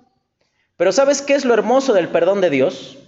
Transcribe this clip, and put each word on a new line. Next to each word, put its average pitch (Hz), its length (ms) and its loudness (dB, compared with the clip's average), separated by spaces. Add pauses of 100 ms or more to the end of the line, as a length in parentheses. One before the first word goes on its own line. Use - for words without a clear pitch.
(760)
Pero 180 140 0
¿sabes 277 320 0
qué 277 100 0
es 285 100 0
lo 233 120 2
hermoso 220 380 0
del 170 160 0
perdón 180 320 0
de 175 100 0
Dios? - 560 -4